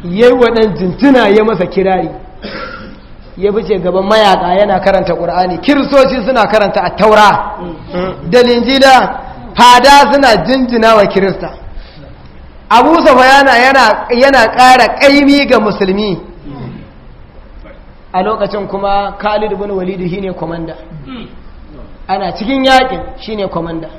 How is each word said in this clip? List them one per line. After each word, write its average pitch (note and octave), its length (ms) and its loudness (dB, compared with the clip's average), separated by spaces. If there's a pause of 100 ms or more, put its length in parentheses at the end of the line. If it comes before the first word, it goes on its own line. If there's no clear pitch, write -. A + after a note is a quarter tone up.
Ya F#3+ 240 2
yi B3 60 6
wa B3 160 2
ɗan A3 260 0
jinjina, G#3+ 540 0
ya G#3+ 140 4
masa G3+ 240 -2
kirari. F#3 420 -2 (1300)
Ya G3 160 -2
fice G3 260 -4
gaban F3+ 300 -2
mayaƙa F#3+ 500 2
yana G3 200 0
karanta F#3 340 0
Ƙur'ani. E3+ 460 -2
Kiristoci C4+ 680 0
suna A3+ 220 0
karanta G#3 360 0
Attaura G#3 720 2 (760)
da B3 120 4
Linjila, A#3+ 800 2 (340)
fada B3 580 6
suna B3 320 2
jinjina A#3 520 0
wa G#3 100 4
Kirista. F#3 480 -4 (1120)
Abu C4+ 280 4
Sufyana C4+ 600 4
yana, B3 520 2
yana B3 380 2
ƙara B3 520 4
ƙaimi C#4 480 4
ga A#3+ 120 2
Musulmi. G3+ 600 -2 (1900)
A F#3 100 -2
lokacin G#3 440 -4
kuma G3 520 -4
Khalid G#3 400 -4
bin G3+ 100 -8
Walid F#3 400 -6
shine F#3+ 240 -8
komanda. E3 420 -10 (1300)
Ana F#3+ 240 -4
cikin C4 340 -4
yaƙin B3+ 360 0 (180)
shine G3+ 300 -8
komanda. E3 480 -10